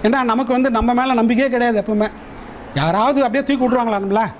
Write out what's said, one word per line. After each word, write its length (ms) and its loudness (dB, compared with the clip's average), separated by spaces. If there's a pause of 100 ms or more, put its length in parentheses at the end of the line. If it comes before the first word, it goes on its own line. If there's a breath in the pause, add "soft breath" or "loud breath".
ஏன்னா 200 2
நமக்கு 280 0
வந்து 180 2
நம்ம 240 0
மேலே 200 0
நம்பிக்கையே 360 2
கிடையாது 320 0
எப்பவுமே. 260 0 (680)
யாராவது 480 2
அப்படியே 200 0
தூக்கி 200 0
விட்ருவாங்களா 400 0
நம்மள? 180 0 (180)